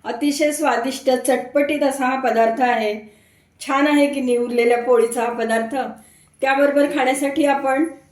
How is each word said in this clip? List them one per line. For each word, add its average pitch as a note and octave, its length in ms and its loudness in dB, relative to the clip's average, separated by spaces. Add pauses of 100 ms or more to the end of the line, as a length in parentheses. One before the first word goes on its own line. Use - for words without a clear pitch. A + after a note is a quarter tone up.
अतिशय D4 480 0
स्वादिष्ट C4 580 -2
चटपटीत C4 720 0
असा C#4 220 -2
हा C4 140 -2
पदार्थ A3+ 420 0
आहे. A3 380 0 (600)
छान C#4 260 0
आहे C#4+ 260 4
की C4+ 80 -6
नाही B3 160 0
उरलेल्या A#3+ 460 0
पोळीचा A#3 400 2
हा A#3 100 -2
पदार्थ? A3+ 420 -4 (680)
त्याबरोबर C#4+ 440 2 (100)
खाण्यासाठी C#4 500 0
आपण C4+ 400 0 (260)